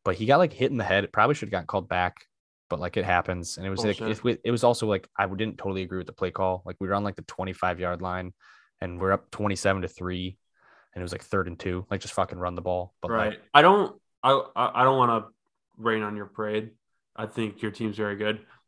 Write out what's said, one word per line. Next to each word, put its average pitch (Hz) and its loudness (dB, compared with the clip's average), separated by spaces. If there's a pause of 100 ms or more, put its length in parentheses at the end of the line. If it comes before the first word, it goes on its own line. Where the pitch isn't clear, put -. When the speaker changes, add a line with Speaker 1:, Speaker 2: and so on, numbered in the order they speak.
Speaker 1:
but 92 2
he 107 -4
got, 139 8
like, 165 4
hit 123 0
in 135 -2
the 107 -2
head. 98 2
It - -8
probably 123 4
should 110 -6
have - -14
gotten 90 -4
called 95 -4
back, 90 -2 (440)
but, 85 -2
like, 87 -6
it - 0
happens. 90 0
And 92 -8
it 95 -4
was, 95 -2
like, 104 0
Speaker 2:
Bullshit. 110 -6
Speaker 1:
it, 120 0
it 117 -2
was 113 0
also, 120 4
like, 98 -2 (100)
I 98 0
didn't 98 -4
totally 95 -4
agree 92 -6
with 87 -8
the - -12
play 92 -4
call. 92 -2
Like, 92 -12
we 95 -4
were 98 0
on, 101 0
like, 101 -4
the 82 -14
twenty-five 90 -4
yard 87 -4
line, 90 -6 (480)
and 87 -8
we're 95 2
up - 0
twenty-seven 98 0
to 90 -4
three, 90 -6 (560)
and 90 -10
it 90 -6
was, 87 -8
like, 95 -10
third 92 -2
and 85 -10
two. 90 -6
Like, 98 -4
just - -14
fucking 92 -2
run 90 -4
the 87 -8
ball. 90 -4
But, - -8
Speaker 2:
Right. 110 0
Speaker 1:
like, - -10 (100)
Speaker 2:
I 147 10
don't, 190 6 (220)
I, 127 4 (240)
I, 123 2
I - 8
don't 135 6
wanna 117 2 (520)
rain 110 0
on 104 -6
your 104 -10
parade. 107 -4 (440)
I 110 -8
think 107 -6
your 110 -2
team's 104 -4
very 104 -2
good. 107 -4 (220)